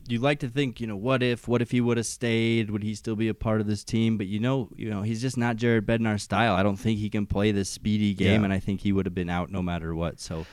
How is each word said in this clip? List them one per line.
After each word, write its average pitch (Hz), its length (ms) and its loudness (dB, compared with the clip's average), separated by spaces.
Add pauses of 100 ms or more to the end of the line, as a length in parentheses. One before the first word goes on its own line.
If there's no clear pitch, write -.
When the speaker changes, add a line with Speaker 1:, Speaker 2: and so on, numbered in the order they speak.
Speaker 1:
you 117 120 -2
like 147 220 0
to 143 60 -4
think, 123 320 -2
you 117 60 -4
know, 107 100 -6
what 123 280 0
if, 120 240 -2
what 120 160 2
if - 80 -4
he 123 100 2
would 117 160 2
have 113 80 -2
stayed? 113 640 0
Would 104 140 -4
he 107 100 -4
still 110 220 -6
be 110 140 0
a 104 40 -2
part 110 280 0
of 107 40 -2
this 104 180 -2
team? 113 320 2
But, 98 120 -4
you 104 120 -4
know, 127 360 0
you 107 160 -6
know, 101 100 -4
he's 110 220 -2
just 127 140 -2
not 120 180 0
Jared 113 320 4
Bednar's 113 340 2
style. 107 320 2
I 90 80 4
don't 101 140 2
think 107 240 0
he 104 100 -4
can 104 160 -2
play 101 260 2
this 98 160 0
speedy 107 460 0
game, 98 280 4
Speaker 2:
Yeah. 101 40 2
Speaker 1:
and 98 80 2
I 95 60 0
think 98 220 -4
he 101 100 2
would 95 160 2
have 90 80 -4
been 87 160 -2
out 87 200 -2
no 92 120 -4
matter 82 320 -4
what. 82 240 -4
So, 82 340 -8